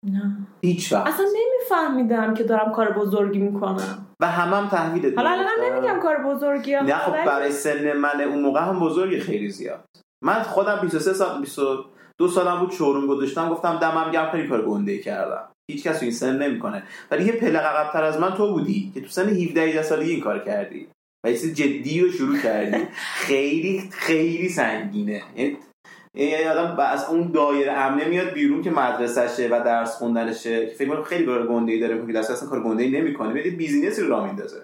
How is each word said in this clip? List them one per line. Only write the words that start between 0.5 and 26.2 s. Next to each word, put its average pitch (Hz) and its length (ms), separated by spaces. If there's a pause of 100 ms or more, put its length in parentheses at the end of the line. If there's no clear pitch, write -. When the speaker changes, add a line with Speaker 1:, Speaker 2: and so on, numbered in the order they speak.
Speaker 2:
هیچ 175 320
وقت؟ 196 140
Speaker 1:
اصلاً 339 200
نمی‌فهمیدم 302 1080
که 220 100
دارم 220 280
کار 214 200
بزرگی 202 460
می‌کنم. 196 680 (140)
Speaker 2:
و 170 60
همه 175 300
هم 202 120
تحویلت 175 500
Speaker 1:
حالا 294 120
الانم 381 180 (120)
Speaker 2:
می‌گرفتن؟ 508 260
Speaker 1:
نمی‌گم 392 140
کار 302 220
بزرگیه، 277 600
Speaker 2:
نه، 269 120
خب، - 180
Speaker 1:
ولی 320 140
Speaker 2:
برای 143 260
سن 147 400
من 143 280
اون 143 220
موقع 139 180
هم 180 200
بزرگه 170 400
خیلی 104 300
زیاد. - 340 (400)
من 208 180
خودم 202 400
بیست 165 120
و 160 40
سه 190 140
سال، 185 280
بیست 143 180
و 135 260 (340)
دو 175 100
سالم 180 320
بود، 180 100
شوروم 143 360
گذاشتم، 139 420
گفتم 165 300
دمم 160 320
گرم، 160 200
خیلی 156 180
کار 110 180
گنده‌ای 101 340
کردم. 95 480 (220)
هیچ 147 140
کس 160 180
این 117 100
سن 135 300
نمی‌کنه. 113 400 (280)
ولی 160 140
یه 226 80
پله 226 260
عقب‌تر 151 460
از 156 160
من 190 140
تو 208 180
بودی 127 420
که 131 60
تو - 80
سن 190 200
هفده، 165 320
هجده 160 220
سالگی 156 280
این 143 100
کار 104 180
کردی 101 500 (380)
و 117 40
یه 120 80
چیز 160 160
جدی 143 460
رو 180 80
شروع 139 300
کردی. 110 480 (180)
Speaker 1:
<laughs> - 220
Speaker 2:
خیلی، 160 680
خیلی 170 560
سنگینه. 104 720 (140)
یعنی، 143 200 (580)
یعنی 156 300